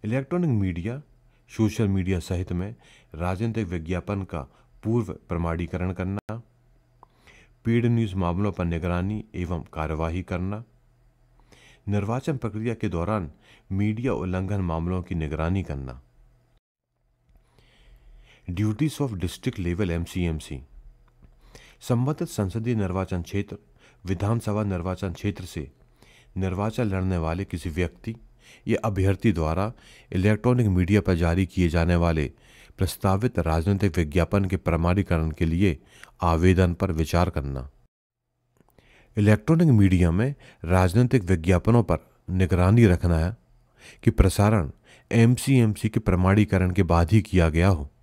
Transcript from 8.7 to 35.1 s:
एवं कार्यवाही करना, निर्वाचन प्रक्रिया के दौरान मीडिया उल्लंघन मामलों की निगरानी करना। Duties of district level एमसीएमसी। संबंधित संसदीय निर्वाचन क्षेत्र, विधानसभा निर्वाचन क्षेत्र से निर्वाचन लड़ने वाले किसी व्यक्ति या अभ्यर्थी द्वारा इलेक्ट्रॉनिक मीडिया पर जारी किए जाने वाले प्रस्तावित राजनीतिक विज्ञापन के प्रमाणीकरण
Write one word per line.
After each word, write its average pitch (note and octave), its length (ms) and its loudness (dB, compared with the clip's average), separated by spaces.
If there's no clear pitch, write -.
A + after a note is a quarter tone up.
एवं F2 280 -6
कार्यवाही D#2+ 500 -4
करना, F#2+ 400 -8
निर्वाचन A2 500 -2
प्रक्रिया A2 360 -6
के G#2+ 160 -4
दौरान F2 420 -4
मीडिया G#2+ 420 -2
उल्लंघन F#2 480 -4
मामलों F2 400 -4
की F2 140 -8
निगरानी D#2+ 480 -2
करना। C2 380 -10
Duties G#2+ 500 -2
of B2+ 120 -4
district F#2 460 -6
level F2 320 -2
एमसीएमसी। E2 680 -4
संबंधित B2+ 460 -2
संसदीय A2 480 -4
निर्वाचन F#2 460 -2
क्षेत्र, G2 360 -8
विधानसभा G#2 580 -2
निर्वाचन F#2 500 -4
क्षेत्र G2+ 320 -6
से D#2 260 -12
निर्वाचन F#2+ 460 -4
लड़ने F#2 340 -2
वाले E2 280 -4
किसी F2 240 -8
व्यक्ति F2 460 -6
या A2 180 0
अभ्यर्थी G2 460 2
द्वारा E2+ 420 -2
इलेक्ट्रॉनिक G#2+ 560 2
मीडिया F#2 340 4
पर F#2 140 2
जारी E2+ 300 2
किए F2 240 0
जाने E2+ 260 2
वाले E2 360 0
प्रस्तावित G2 600 -2
राजनीतिक E2+ 580 0
विज्ञापन F2 480 0
के F2+ 120 -2
प्रमाणीकरण E2+ 760 0